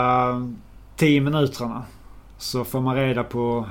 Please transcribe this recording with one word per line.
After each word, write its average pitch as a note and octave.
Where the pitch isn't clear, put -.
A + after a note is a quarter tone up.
tio D3
minuterna C3+
så -
får C3
man C3
reda C3
på A#2+